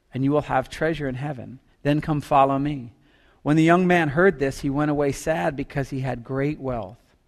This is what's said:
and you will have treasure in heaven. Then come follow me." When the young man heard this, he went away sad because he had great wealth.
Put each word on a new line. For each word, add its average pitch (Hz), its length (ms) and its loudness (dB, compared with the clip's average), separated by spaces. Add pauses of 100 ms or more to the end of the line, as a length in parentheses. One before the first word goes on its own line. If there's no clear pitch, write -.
(140)
and 131 100 -2
you 139 80 2
will 147 100 2
have 131 280 -2
treasure 156 380 -4
in 127 80 -6
heaven. 127 440 -10 (220)
Then 147 180 2
come 147 220 -2
follow 139 380 4
me." 139 340 -6 (480)
When 147 140 2
the 160 80 6
young 175 240 6
man 170 220 4
heard 175 280 2
this, 135 220 -4
he 143 100 -4
went 147 220 0
away 143 220 0
sad 160 420 -2
because 139 340 -6
he 135 120 -6
had 123 220 -6
great 139 360 -4
wealth. 117 380 -8 (300)